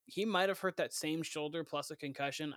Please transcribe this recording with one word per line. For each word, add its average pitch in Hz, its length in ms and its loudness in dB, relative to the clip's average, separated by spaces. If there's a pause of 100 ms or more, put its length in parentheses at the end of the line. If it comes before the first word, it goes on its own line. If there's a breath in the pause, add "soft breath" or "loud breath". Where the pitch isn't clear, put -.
he - 180 0
might 196 240 4
have 190 120 0
hurt 185 160 0
that 143 160 2
same 160 320 0
shoulder 151 400 -2
plus 143 260 -2
a 156 60 -8
concussion. 143 600 -2